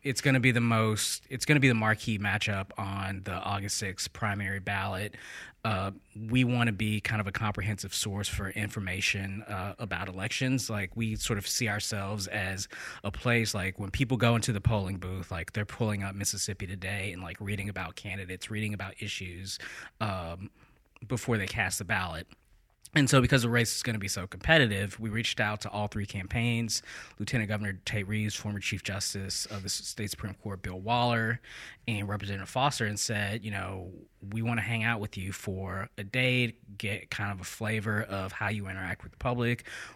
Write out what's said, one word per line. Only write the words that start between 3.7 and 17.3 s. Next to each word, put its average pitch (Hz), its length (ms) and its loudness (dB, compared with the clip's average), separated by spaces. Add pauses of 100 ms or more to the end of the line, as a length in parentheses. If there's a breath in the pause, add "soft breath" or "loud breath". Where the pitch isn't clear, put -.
sixth - 360 -4
primary 98 460 0
ballot. 98 560 -2 (500 loud breath)
Uh, 98 280 2 (360)
we 127 140 8
wanna 120 300 6
be 107 280 2
kind 107 200 0
of 98 80 0
a 95 40 -6
comprehensive 101 640 0
source 101 320 -2
for 98 240 -2
information, 98 960 -2
uh, 101 340 -4
about 98 300 -4
elections. 123 600 0
Like, 101 280 -2
we 113 180 0
sort 104 240 0
of 98 80 -4
see - 220 2
ourselves 101 580 -2
as 95 400 -2 (380 loud breath)
a 101 80 -2
place, 117 420 2
like, 95 240 -2
when 98 140 -4
people 127 240 2
go 117 180 8
into 113 180 2
the 101 80 0
polling 98 360 4
booth, 92 340 -6
like, 92 220 -4
they're 104 120 0
pulling 104 380 0
up 98 140 -4
Mississippi 98 500 -2
Today 95 460 -4
and, 90 100 -8
like, 90 160 -10